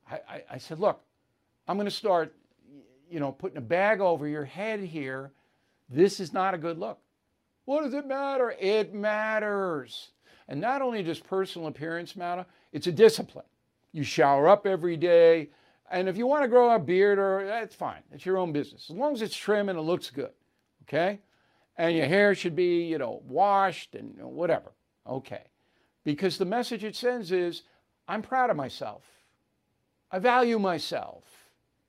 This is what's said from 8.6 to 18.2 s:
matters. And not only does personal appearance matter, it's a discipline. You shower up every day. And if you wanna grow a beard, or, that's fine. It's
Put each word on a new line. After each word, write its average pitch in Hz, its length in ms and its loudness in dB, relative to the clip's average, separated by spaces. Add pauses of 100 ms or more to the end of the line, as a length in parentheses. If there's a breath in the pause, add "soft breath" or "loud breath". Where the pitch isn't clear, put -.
matters. 208 1160 -4 (360 soft breath)
And 143 140 -8
not 269 220 -2
only 233 180 -4
does 165 180 -4
personal 185 500 -6
appearance 165 460 -10
matter, 180 300 -8 (260 soft breath)
it's 151 140 -8
a 175 60 0
discipline. - 560 4 (460)
You 151 100 -4
shower 139 440 6
up 202 200 6
every 175 280 -2
day. 165 540 6 (400 soft breath)
And 185 180 -2
if 185 100 -4
you 240 100 0
wanna 285 200 2
grow 240 220 6
a 226 80 6
beard, 190 400 4
or, 196 300 0
that's 220 260 -6
fine. - 380 -10
It's 151 160 -12